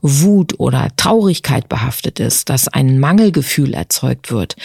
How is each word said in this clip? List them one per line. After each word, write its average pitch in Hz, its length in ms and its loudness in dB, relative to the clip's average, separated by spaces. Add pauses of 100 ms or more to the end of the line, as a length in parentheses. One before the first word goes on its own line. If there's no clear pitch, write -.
Wut 165 580 2
oder 131 360 0
Traurigkeit 190 720 0
behaftet - 520 -6
ist, 113 280 -2
dass - 200 0
ein 135 320 2
Mangelgefühl 170 560 2
erzeugt 127 720 -2
wird, 113 240 -4 (100)